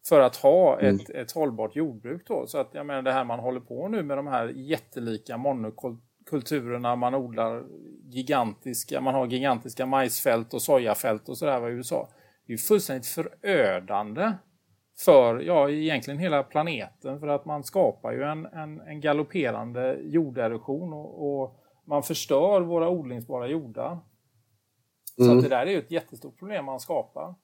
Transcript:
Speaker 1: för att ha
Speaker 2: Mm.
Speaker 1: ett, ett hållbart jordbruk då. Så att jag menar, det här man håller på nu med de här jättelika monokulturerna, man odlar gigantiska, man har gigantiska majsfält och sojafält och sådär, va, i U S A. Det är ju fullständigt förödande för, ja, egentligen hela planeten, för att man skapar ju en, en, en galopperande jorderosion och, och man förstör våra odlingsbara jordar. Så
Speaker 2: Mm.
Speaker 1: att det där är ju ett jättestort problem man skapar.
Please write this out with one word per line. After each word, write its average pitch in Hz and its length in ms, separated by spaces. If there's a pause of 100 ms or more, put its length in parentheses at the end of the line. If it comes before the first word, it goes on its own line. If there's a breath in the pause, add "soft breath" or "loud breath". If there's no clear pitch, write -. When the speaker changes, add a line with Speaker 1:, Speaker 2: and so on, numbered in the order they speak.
Speaker 1:
för 156 120
att 123 160
ha 151 440
Speaker 2:
Mm. 101 160
Speaker 1:
ett, 101 140
ett 123 220
hållbart 117 440
jordbruk 139 520
då. 139 180
Så 151 120
att 131 160
jag 147 120
menar, 139 160
det 131 100
här 127 120
man 117 140
håller 123 220
på 123 280
nu 214 140
med 139 160
de 143 80
här 120 220
jättelika 127 880
monokulturerna, 120 1600
man 123 180
odlar 117 500 (400)
gigantiska, 127 960
man 131 140
har 131 120
gigantiska 127 600
majsfält 123 680
och 117 80
sojafält 113 680
och 127 100
sådär, 139 220
va, 120 100
i - 20
U 123 80
S 127 120
A. 131 160 (380 soft breath)
Det 123 60
är - 20
ju 113 40
fullständigt 147 480
förödande 113 1300 (720)
för, 127 360
ja, 147 300
egentligen 147 500
hela 143 220
planeten, 143 760
för 151 80
att 143 160
man 147 200
skapar 120 480
ju 127 100
en, 156 240
en, 156 340
en 151 200
galopperande 127 1000
jorderosion 139 920
och, 151 500
och 123 180 (260 soft breath)
man 147 160
förstör 165 580
våra 170 280
odlingsbara 123 600
jordar. 143 500 (1160)
Så 123 80
Speaker 2:
Mm. 120 120
Speaker 1:
att 127 60
det 135 60
där 127 180
är 190 40
ju 190 80
ett - 120
jättestort 131 480
problem 190 260
man 135 160
skapar. 151 640